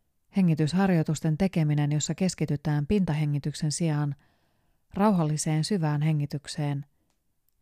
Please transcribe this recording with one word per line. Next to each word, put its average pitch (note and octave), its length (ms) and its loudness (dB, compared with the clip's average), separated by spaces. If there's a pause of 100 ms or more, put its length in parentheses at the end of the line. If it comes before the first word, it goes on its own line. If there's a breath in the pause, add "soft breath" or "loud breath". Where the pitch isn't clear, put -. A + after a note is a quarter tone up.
(360)
Hengitysharjoitusten D#3+ 1000 2
tekeminen, D3+ 540 0
jossa D3+ 220 -2
keskitytään D3 720 -2
pintahengityksen D3+ 840 0
sijaan D3 420 -2 (800)
rauhalliseen D#3 680 2
syvään D3+ 380 0
hengitykseen, C#3+ 840 -2 (760)